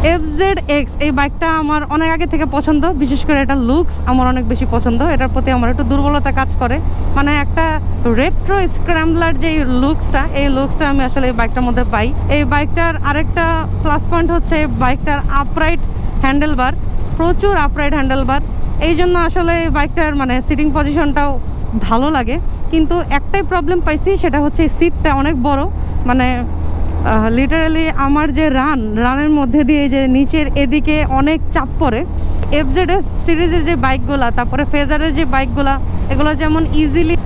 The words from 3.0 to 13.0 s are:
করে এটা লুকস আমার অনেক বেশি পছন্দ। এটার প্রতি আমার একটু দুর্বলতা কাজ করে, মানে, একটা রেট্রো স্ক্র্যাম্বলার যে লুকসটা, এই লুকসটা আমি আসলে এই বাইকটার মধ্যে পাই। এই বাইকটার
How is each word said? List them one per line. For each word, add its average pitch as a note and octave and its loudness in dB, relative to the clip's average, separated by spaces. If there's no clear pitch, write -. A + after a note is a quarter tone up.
করে D4 2
এটা C#4 0
লুকস C4+ 0
আমার B3+ 2
অনেক B3+ 0
বেশি B3+ 0
পছন্দ। A#3 0
এটার C4+ 2
প্রতি C4 0
আমার B3 2
একটু B3+ 0
দুর্বলতা C#4 2
কাজ C4 0
করে, B3+ 0
মানে, C#4+ 2
একটা D#4 0
রেট্রো F#4+ 0
স্ক্র্যাম্বলার E4 0
যে D#4 0
লুকসটা, C#4+ 0
এই C#4 2
লুকসটা C#4 0
আমি C#4 2
আসলে B3+ 0
এই B3+ 0
বাইকটার A#3 0
মধ্যে B3 0
পাই। A#3 0
এই D4 2
বাইকটার D4+ 0